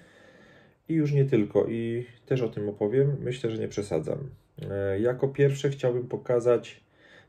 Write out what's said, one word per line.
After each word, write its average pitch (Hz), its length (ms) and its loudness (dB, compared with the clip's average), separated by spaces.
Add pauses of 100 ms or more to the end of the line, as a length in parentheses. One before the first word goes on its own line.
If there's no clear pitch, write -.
(880)
I 165 40 0
już 147 200 2
nie 139 120 6
tylko, 104 420 2
i 117 380 -4 (200)
też 127 160 0
o 113 80 -2
tym 104 200 -6
opowiem, 131 500 2
myślę, 120 300 -4
że 113 80 -4
nie 107 100 -4
przesadzam. 98 600 -4 (400)
E, 98 300 -2
jako 127 280 0
pierwsze 139 420 2
chciałbym 123 380 -2
pokazać 117 760 0 (480)